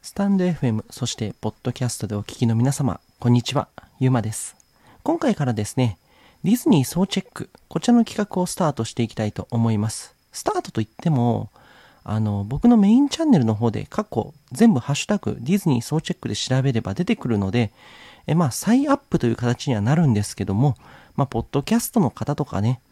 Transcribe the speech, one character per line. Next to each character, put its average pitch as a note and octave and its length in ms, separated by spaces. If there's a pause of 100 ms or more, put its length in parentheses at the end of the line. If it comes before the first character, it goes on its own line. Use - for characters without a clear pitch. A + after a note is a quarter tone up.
(100)
ス - 40
タ G3+ 120
ン G3 100
ド F#3 80
エ F3+ 60
フ C#3 160
エ A#2 60
ム、 A2 180
そ - 160
し - 80
て G#2+ 260
ポ A2 100
ッ - 120
ド B2 80
キ B2+ 140
ャ A#2+ 40
ス - 100
ト G2+ 100
で G#2+ 80
お G2+ 80
聞 - 140
き B2 100
の A2+ 80
皆 B2+ 160
様、 C3 260 (220)
こ B2 80
ん A#2+ 40
に A#2+ 120
ち - 100
は、 C3+ 140 (320)
ゆ C3 80
う - 20
ま B2 120
で A2 100
す。 - 240 (480)
今 E4 160
回 B3+ 160
か D3+ 80
ら B2 80
で G#2+ 120
す - 120
ね、 B2 220 (440)
デ E3 80
ィ B3 60
ズ E4 120
ニ D#3 160
ー - 20
総 F#3 200
チ - 140
ェ - 20
ッ - 100
ク、 - 160 (200)
こ - 100
ち - 140
ら - 20
の A#3 100
企 G#3 240
画 F3+ 140
を F3+ 40
ス - 100
タ E3 140
ー - 20
ト A2+ 120
し - 80
て A#2+ 120
い A2 40
き - 60
た A2 100
い G#2 60
と - 220
思 A2+ 180
い G#2+ 80
ま G#2+ 100
す。 - 280 (160)
ス - 100
タ - 80
ー F#4 120
ト - 100
と - 80
い A2 40
っ - 40
て - 220
も、 A#2+ 380 (540)
あ A2 160
の、 G#2 240
僕 B2+ 240
の A#3+ 100
メ G3 120
イ A3+ 100
ン C#4+ 100
チ - 120
ャ E4 40
ン D#4 60
ネ G3+ 80
ル B2+ 60
の A2+ 100
方 A2+ 160
で G#2 180
過 - 140
去 - 320 (160)
全 A3 240
部 B2 60
ハ C#3+ 140
ッ - 20
シ - 80
ュ - 40
タ G#3 100
グ - 200
デ B2 140
ィ G#3 80
ズ - 80
ニ A#2+ 120
ー - 40
総 D#3 160
チ - 100
ェ E3+ 60
ッ - 20
ク - 100
で G#2+ 60
調 C3 260
べ C3 120
れ A2+ 80
ば G2 140
出 F3 100
て A3+ 100
く - 140
る A2 100
の F#2+ 140
で、 A#2 180 (560)
え、 - 80
ま E3+ 120
あ、 B2 40
再 C4 380
ア C#4 60
ッ - 20
プ - 240
と A#2+ 80
い - 20
う A2+ 60
形 A#2+ 320
に B2 80
は G2+ 40
な A#2 140
る E3 140
ん A#2+ 40
で G#2 120
す - 100
け G2+ 100
ど F#2+ 100
も、 C3 220 (380)
ま C#3 80
あ、 C3 60
ポ A2+ 100
ッ A2+ 140
ド C#3+ 100
キ A3 140
ャ - 20
ス - 120
ト A#3 100
の C3+ 100
方 - 240
と D3 100
か F#2+ 160
ね A#2+ 200 (120)